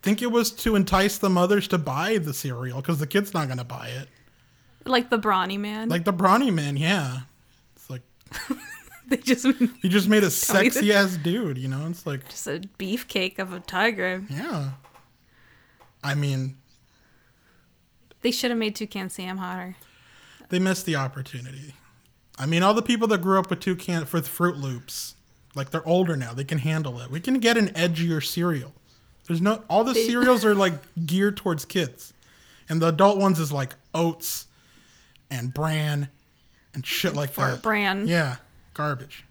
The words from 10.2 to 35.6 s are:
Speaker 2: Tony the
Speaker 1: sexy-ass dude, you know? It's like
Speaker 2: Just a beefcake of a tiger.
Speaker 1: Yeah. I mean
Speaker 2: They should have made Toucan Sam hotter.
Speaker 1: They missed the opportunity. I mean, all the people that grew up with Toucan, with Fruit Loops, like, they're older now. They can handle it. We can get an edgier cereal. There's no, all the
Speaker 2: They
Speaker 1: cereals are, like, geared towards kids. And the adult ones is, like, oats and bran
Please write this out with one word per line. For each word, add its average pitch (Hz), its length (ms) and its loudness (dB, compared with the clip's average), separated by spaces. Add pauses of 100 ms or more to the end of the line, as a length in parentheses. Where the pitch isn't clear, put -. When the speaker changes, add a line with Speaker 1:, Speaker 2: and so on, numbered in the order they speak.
Speaker 2:
Tony - 0 -
the - 0 -
Speaker 1:
sexy-ass 202 840 4
dude, 170 420 -2
you 131 80 -6
know? 135 220 -4
It's 170 180 -8
like 139 220 -8
Speaker 2:
Just - 180 -12
a 156 140 -6 (180)
beefcake 190 600 -4
of 185 120 -6
a 180 60 -10
tiger. 190 720 -2
Speaker 1:
Yeah. 151 400 -6 (1300)
I 143 100 -2
mean 135 420 -2 (1700)
Speaker 2:
They 247 80 2
should 247 220 -2
have 233 60 0
made 214 180 -2
Toucan 196 340 -8
Sam 185 280 -8
hotter. 185 360 -8 (760)
Speaker 1:
They 180 100 0
missed 185 260 0
the 160 80 -2
opportunity. 135 800 -8 (640)
I 131 80 -4
mean, 165 160 2
all 202 120 6
the 226 60 2
people 233 280 0
that 214 140 2
grew 190 180 4
up 180 100 -4
with - 80 -2
Toucan, 170 540 -4
with 160 160 -2
Fruit 175 280 0
Loops, 135 600 -10 (400)
like, 135 140 -8
they're 160 160 -6
older 170 300 4
now. 120 160 -6
They 131 120 -6
can 156 140 -2
handle 143 420 -2
it. 120 100 -12
We 143 80 -6
can 262 220 0
get 233 180 4
an 208 120 4
edgier 165 540 0
cereal. 156 480 -2 (540)
There's 165 140 0
no, 214 280 2
all 196 140 4
the 254 120 2
Speaker 2:
They 226 120 4
Speaker 1:
cereals 240 380 4
are, 214 100 6
like, 190 200 4 (300)
geared 190 320 2
towards 170 280 -2
kids. - 480 -4 (560)
And 160 120 0
the 160 60 4
adult 190 320 6
ones 190 220 4
is, 151 100 -4
like, 139 240 -4 (180)
oats 165 540 -2 (800)
and 127 240 -6
bran 151 560 -2 (640)